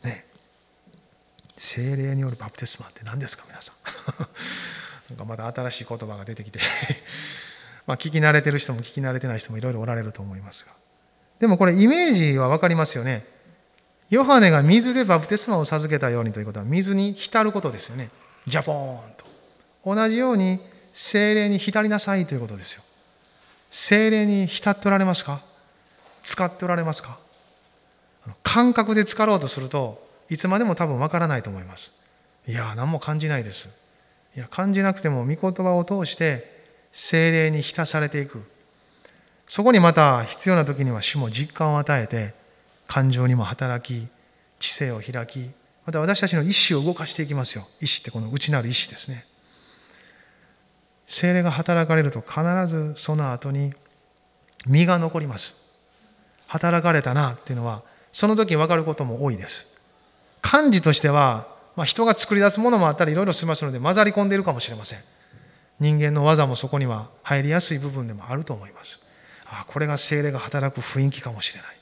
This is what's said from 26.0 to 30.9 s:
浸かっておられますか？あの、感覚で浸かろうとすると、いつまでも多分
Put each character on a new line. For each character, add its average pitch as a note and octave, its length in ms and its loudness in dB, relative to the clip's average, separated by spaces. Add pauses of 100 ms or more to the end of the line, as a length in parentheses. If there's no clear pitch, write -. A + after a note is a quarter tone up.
浸 - 120 -2
か F#3 100 0
っ F3+ 120 -4
て F#3 80 -8
お - 20 -2
ら F3 80 2
れ E3+ 80 -2
ま D#3+ 100 -2
す - 100 -10
か？ B2 160 -16 (1040)
あ - 40 -14
の、 G#2 140 -16
感 A#3+ 300 4
覚 A3 220 0
で G#3+ 80 4
浸 - 120 -4
か G#3+ 100 2
ろ G#3 100 4
う F#3 40 2
と C#3+ 80 -6
す B2+ 120 -8
る C3 100 -8
と、 B2+ 380 -6 (220)
い D#3+ 80 -4
つ F#3 100 -4
ま F#3 100 2
で A#3 80 2
も F#3 100 0
多 E3+ 120 -2
分 C3+ 120 -2